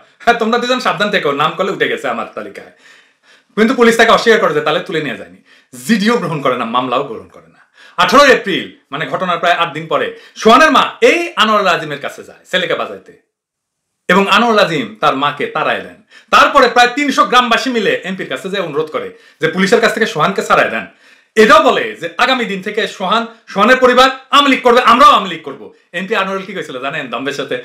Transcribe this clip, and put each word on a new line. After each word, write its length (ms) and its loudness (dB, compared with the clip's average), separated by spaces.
হ্যাঁ, 180 0
তোমরা 200 0
দুজন 220 -2
সাবধান 300 -2
থেকো, 220 -2
নাম 200 -2
করলে 200 -4
উঠে 160 -2
গেছে 200 -6
আমার 180 -6
তালিকায়। 360 -14
কিন্তু 180 4
পুলিশ 240 2
তাকে 140 4
অস্বীকার 280 4
করে 140 0
যে 80 0
তাহলে 180 -2
তুলে 220 -6
নিয়ে 160 -8
যায়নি, 200 -18
জিডিও 300 0
গ্রহণ 240 -6
করে 160 -2
না, 80 -6
মামলাও 380 -2
গ্রহণ 240 -14
করে 200 -20
না। 120 -20
আঠারোই 340 4
এপ্রিল 400 -2
মানে 140 -8
ঘটনার 340 -4
প্রায় 160 2
আট 180 -2
দিন 140 -12
পরে 320 -4
সোহানের 360 6
মা 300 0
এই 340 2
আনোয়ার 320 0
আজিমের 320 -4
কাছে 240 -12
যায় 280 -20
ছেলেকে 240 -2
বাজাইতে 480 -10
এবং 180 2
আনোয়ার 320 2
আজিম 420 -2
তার 140 0
মাকে 320 -4
তাড়ায় 340 -4
দেন। 220 -20
তারপরে 360 4
প্রায় 280 4
তিনশো 300 0
গ্রামবাসী 440 0
মিলে 340 -2
এমপির 260 -8
কাছে 200 -10
যে 100 -6
অনুরোধ 320 -4
করে 220 -8
যে 60 0
পুলিশের 340 2
কাছ 120 0
থেকে 120 -2
সোহানকে 380 -2
ছাড়ায় 260 2
দেন। 160 -8
এটাও 280 6
বলে 320 0
যে 220 -10
আগামী 280 0
দিন 160 -8
থেকে 260 -4
সোহান, 400 -4
সোহানের 300 2
পরিবার 320 4
আওয়ামী 400 0
লীগ 140 0
করবে, 180 4
আমরাও 280 6
আওয়ামী 200 2
লীগ 140 -10
করবো। 300 -16
এমপি 220 -6
আনোয়ার 260 -4
কি 120 -14
কইছিল 260 -10
জানেন? 300 -8
দম্বের 240 -6
সাথে 320 -8